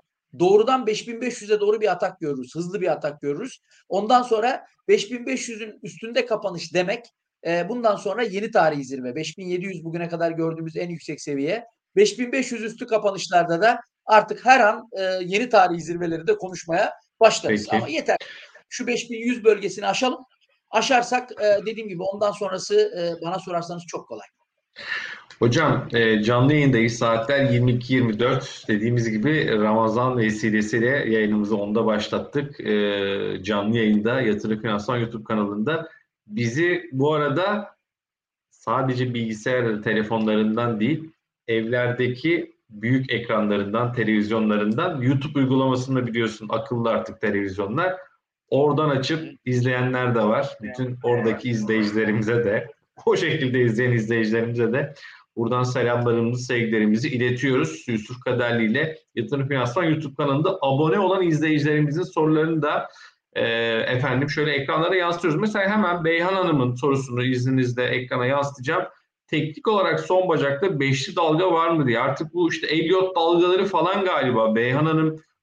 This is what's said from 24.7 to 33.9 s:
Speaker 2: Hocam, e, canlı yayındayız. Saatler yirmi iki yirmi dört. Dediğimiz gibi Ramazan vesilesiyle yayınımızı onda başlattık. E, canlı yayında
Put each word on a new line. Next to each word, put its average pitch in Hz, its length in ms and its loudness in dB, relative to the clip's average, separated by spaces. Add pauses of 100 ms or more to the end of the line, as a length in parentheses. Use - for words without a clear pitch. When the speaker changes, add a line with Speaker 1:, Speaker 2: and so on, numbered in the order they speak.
Speaker 2:
Hocam, 120 560 2
e, 110 280 4
canlı 123 320 4
yayındayız. 120 440 4
Saatler 123 520 2
yirmi 120 220 2
iki 117 220 -2
yirmi 113 240 2
dört. 135 500 -2
Dediğimiz 117 420 0
gibi 113 500 0
Ramazan 113 580 2
vesilesiyle 107 680 0
yayınımızı 110 680 0
onda 104 300 0
başlattık. 107 720 -4
E, 101 840 -2
canlı 104 340 0
yayında 110 440 2